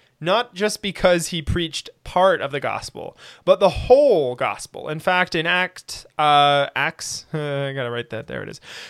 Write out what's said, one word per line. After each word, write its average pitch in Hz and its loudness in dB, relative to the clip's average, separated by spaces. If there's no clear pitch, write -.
not 220 -2
just 202 -4
because 180 0
he 165 -6
preached - -4
part 185 2
of 135 -4
the 143 -6
gospel, - -8
but 185 4
the 196 6
whole 185 4
gospel. 120 -6
In 151 -6
fact, 185 0
in 160 -2
Act, - -4
uh, 143 4
Acts, - -6
<laughs> - -12
uh, 156 -6
I 135 -10
gotta 123 -6
write 120 -8
that, 113 -10
there 127 -10
it - -12
is, - -18